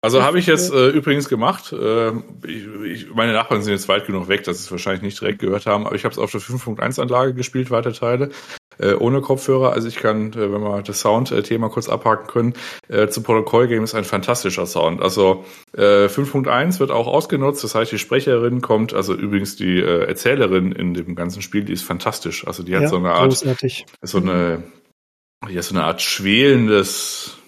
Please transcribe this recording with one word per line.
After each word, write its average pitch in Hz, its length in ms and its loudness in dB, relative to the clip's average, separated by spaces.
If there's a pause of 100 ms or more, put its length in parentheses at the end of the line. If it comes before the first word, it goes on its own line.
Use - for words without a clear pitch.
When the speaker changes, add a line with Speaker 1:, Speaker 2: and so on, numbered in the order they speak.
Speaker 1:
Also 120 180 4
Speaker 2:
Ist 127 40 4
Speaker 1:
habe 160 160 2
ich 180 80 0
jetzt, 175 200 4
Speaker 2:
so. 139 100 0
Speaker 1:
äh, 127 120 6
übrigens 143 400 0
gemacht. 131 500 -2
Ähm, 113 440 0 (220)
ich, 101 200 -10 (180)
ich, - 320 -10
meine 113 180 2
Nachbarn 110 300 2
sind 104 100 2
jetzt 95 140 -2
weit 101 180 2
genug 92 220 -4
weg, 101 160 2
dass 87 140 -4
sie - 80 -12
es - 60 -14
wahrscheinlich 92 320 -4
nicht 101 180 -8
direkt 101 180 -4
gehört 101 260 -2
haben, 104 200 0
aber 107 100 -4
ich 101 80 -6
habe - 80 -2
es - 80 -10
auf 110 120 -2
der 104 100 -6
fünf 123 220 -8
Punkt 110 160 -8
eins 127 200 -4
Anlage 127 340 0
gespielt, 127 380 -4
weite 117 200 0
Teile, 123 380 -2 (480)
äh, 101 160 2
ohne 131 280 2
Kopfhörer. 131 520 2
Also 113 140 -2
ich 117 80 -10
kann, 107 380 0
äh, 107 180 -2
wenn 104 100 -2
wir 101 220 -4
das 101 160 -6
Sound-Thema 113 680 0
kurz - 200 -6
abhaken 110 380 0
können, 120 260 0 (340)
äh, 107 200 2
zu 113 160 -6
Protokoll 117 440 2
Game 113 160 0
ist 110 120 -6
ein 107 80 -2
fantastischer 95 640 -2
Sound. 82 340 0
Also, 92 420 4 (320)
äh, 101 320 6
fünf 139 240 -2
Punkt 135 160 0
eins 151 320 0
wird 135 120 2
auch 117 160 0
ausgenutzt, 143 560 0
das 113 100 -6
heißt, 110 180 0
die 107 60 -4
Sprecherin 123 640 0
kommt, 110 320 0
also 98 220 0
übrigens 98 400 -2
die, 92 240 2
äh, 87 260 2
Erzählerin 95 680 2
in 90 220 -4
dem 87 220 -6
ganzen 87 260 -6
Spiel, 104 220 -4
die 101 100 -6
ist 92 100 -6
fantastisch. - 640 -6
Also - 160 -10
die 90 140 -4
hat 139 80 4
Speaker 3:
Ja, 147 60 2
Speaker 1:
so 92 80 0
eine 90 140 0
Art, 87 180 6
Speaker 3:
großartig. 131 580 -2 (160)
Speaker 1:
so 95 160 -2
eine, 87 420 0 (880)
ja, 87 140 -6
so 95 100 -8
eine 87 100 0
Art - 200 -2
schwelendes 107 1400 2